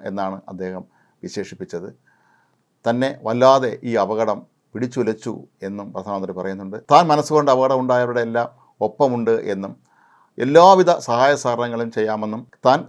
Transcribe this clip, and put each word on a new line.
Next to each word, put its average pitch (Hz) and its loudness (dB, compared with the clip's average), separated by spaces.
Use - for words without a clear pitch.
എന്നാണ് 98 -8
അദ്ദേഹം 92 -12
വിശേഷിപ്പിച്ചത്. 90 -12
തന്നെ 123 -2
വല്ലാതെ 123 2
ഈ 120 -4
അപകടം 107 -2
പിടിച്ചുലച്ചു 117 -4
എന്നും 101 -12
പ്രധാനമന്ത്രി 95 -8
പറയുന്നുണ്ട്. 95 -10
താൻ 165 6
മനസ്സുകൊണ്ട് 147 2
അപകടം 131 2
ഉണ്ടായവരുടെ 123 0
എല്ലാം 117 -2
ഒപ്പമുണ്ട് 117 0
എന്നും 98 -4
എല്ലാവിധ 175 6
സഹായ 131 2
സഹകരണങ്ങളും 120 -4
ചെയ്യാമെന്നും 110 -6
താൻ 131 4